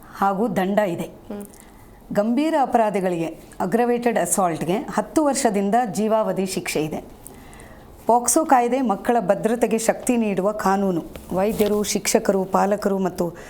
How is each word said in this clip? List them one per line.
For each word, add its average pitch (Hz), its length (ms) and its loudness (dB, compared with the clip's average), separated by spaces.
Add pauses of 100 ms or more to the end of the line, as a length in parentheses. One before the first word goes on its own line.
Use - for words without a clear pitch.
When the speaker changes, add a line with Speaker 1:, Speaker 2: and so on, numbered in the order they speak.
(180)
Speaker 1:
ಹಾಗೂ 196 300 0
ದಂಡ 196 320 0
ಇದೆ. 170 240 -2
Speaker 2:
ಹ್ಮ್. 202 420 -12 (680)
Speaker 1:
ಗಂಭೀರ 240 480 0
ಅಪರಾಧಿಗಳಿಗೆ, 190 640 0 (340)
ಅಗ್ರವೇಟೆಡ್ 240 600 0
ಅಸಾಲ್ಟ್‌ಗೆ 170 540 0
ಹತ್ತು 294 520 0
ವರ್ಷದಿಂದ 208 500 0 (160)
ಜೀವಾವಧಿ 196 540 0
ಶಿಕ್ಷೆ 175 380 -4
ಇದೆ. - 340 -10 (880)
ಪೋಕ್ಸೋ 240 400 4
ಕಾಯ್ದೆ 254 360 4
ಮಕ್ಕಳ 240 380 2
ಭದ್ರತೆಗೆ 214 580 0
ಶಕ್ತಿ 220 400 0
ನೀಡುವ 202 340 0
ಕಾನೂನು. 196 520 0 (300)
ವೈದ್ಯರು, 208 500 0
ಶಿಕ್ಷಕರು, 202 640 0
ಪಾಲಕರು 196 540 0
ಮತ್ತು 175 360 -2 (140)